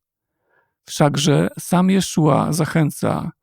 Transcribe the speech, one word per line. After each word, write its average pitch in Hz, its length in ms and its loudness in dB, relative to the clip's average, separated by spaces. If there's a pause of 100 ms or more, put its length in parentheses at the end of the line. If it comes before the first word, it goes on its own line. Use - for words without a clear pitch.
(840)
Wszakże 147 640 0 (100)
sam 185 300 0
Jeszua 156 640 2
zachęca 151 800 -2 (120)